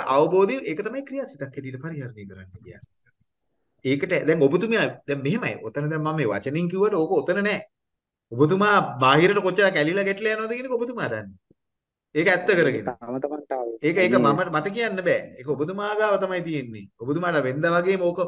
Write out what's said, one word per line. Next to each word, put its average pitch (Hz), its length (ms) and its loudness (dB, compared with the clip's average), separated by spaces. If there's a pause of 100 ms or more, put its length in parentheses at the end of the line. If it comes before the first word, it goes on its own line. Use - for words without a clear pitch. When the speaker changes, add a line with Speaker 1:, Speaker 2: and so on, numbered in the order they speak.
Speaker 1:
අවබෝධය, 175 580 2
ඒක 160 180 -6
තමයි 233 240 -6
ක්‍රියාසිතක් 269 400 -10
හැටියට 131 340 -12
පරිහරණය 127 460 -12
කරන්න 95 300 -18
කියන්නේ. - 340 -20 (1000)
ඒකට 143 320 -2
දැන් 156 240 2
ඔබතුමිය 202 380 2 (220)
දැන් 139 200 -6
මෙහෙමයි. 151 380 -2
ඔතන 143 260 -6
දැන් 156 160 -4
මම 156 140 -4
මේ 143 120 0
වචනෙන් 135 400 -2
කිව්වට 196 280 0
ඕක 160 180 0
ඔතන 170 260 2
නෑ. 202 200 0 (720)
ඔබතුමා 190 420 4 (240)
බාහිරට 156 420 6
කොච්චර 190 320 4
කැලිලා 160 320 2
ගැටිලා 196 320 -2
යනවද 220 160 -4
කියන 254 160 -6
එක 254 60 -4
ඔබතුමා 233 340 -4
දන්නේ. 104 300 -8 (800)
ඒක 160 120 2
ඇත්ත 180 200 2
කරගෙන. 143 380 4
Speaker 2:
තම 120 300 -8
තමන්ට 143 360 -6
ආවේ. 120 260 -4
Speaker 1:
ඒක, 170 200 0
ඒක 180 140 4
Speaker 2:
නේද? 127 100 6
Speaker 1:
මම, 143 280 2
මට 156 200 -2
කියන්න 214 280 -4
බෑ. 170 240 0 (120)
ඒක 127 140 -14
ඔබතුමා 185 460 -4
ගාව 214 240 2
තමයි 185 240 -4
තියෙන්නේ. 123 440 -8 (100)
ඔබතුමාට 160 460 -2
වෙන්ද 139 240 -2
වගේම 180 360 2
ඕක 175 260 0